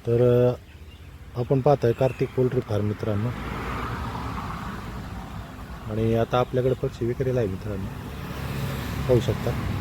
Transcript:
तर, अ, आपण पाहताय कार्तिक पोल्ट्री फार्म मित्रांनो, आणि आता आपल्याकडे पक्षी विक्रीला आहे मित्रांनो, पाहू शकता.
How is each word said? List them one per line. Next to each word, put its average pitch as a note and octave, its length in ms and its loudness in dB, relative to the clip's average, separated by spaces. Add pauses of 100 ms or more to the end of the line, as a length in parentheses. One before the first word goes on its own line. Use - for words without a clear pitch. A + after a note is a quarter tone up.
तर, B2 400 6
अ, - 920 -6
आपण C3 200 2
पाहताय B2 320 4
कार्तिक B2+ 420 0
पोल्ट्री B2+ 260 2
फार्म G#2 240 0
मित्रांनो, G#2 440 0 (2750)
आणि A2+ 220 4
आता A#2 240 4
आपल्याकडे B2+ 360 2
पक्षी C3 320 -4
विक्रीला B2 340 0
आहे G#2+ 80 2
मित्रांनो, G2 380 -4 (1200)
पाहू B2 120 8
शकता. - 600 0